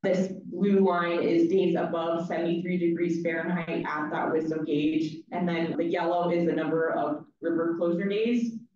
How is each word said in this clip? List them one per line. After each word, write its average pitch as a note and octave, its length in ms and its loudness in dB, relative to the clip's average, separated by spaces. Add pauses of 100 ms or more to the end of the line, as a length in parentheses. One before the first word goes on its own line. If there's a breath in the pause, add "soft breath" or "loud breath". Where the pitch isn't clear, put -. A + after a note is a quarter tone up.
This G3 300 2 (120)
blue G3 420 4
line F3 360 0
is E3 260 4
days F3+ 280 2
above E3+ 500 -2
seventy-three E3+ 500 -2
degrees E3+ 460 0
Fahrenheit E3 640 -2
at D3+ 240 -4
that D#3 200 -2
Wisdom D#3 340 -2
gauge. - 680 0
And F3+ 160 0
then E3 280 -2
the E3+ 80 0
yellow F3 460 0
is E3+ 160 2
the F3 60 2
number D#3+ 380 0
of - 340 -2 (160)
river E3 380 0
closure F3 300 0
days. A#3 440 0 (220)